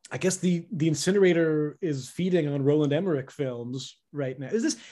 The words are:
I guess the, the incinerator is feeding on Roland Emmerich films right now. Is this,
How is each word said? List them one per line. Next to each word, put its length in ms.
I 80
guess 180
the, 340
the 180
incinerator 920
is 300
feeding 360
on 160
Roland 300
Emmerich 380
films 680
right 260
now. 100
Is 140
this, 140